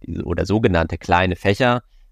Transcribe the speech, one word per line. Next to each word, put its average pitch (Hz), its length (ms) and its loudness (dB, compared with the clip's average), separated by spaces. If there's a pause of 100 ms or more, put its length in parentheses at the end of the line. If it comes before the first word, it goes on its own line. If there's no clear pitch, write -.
die, - 180 -8
oder 85 240 -4
sogenannte 95 520 0
kleine 95 380 0
Fächer, 120 480 0 (280)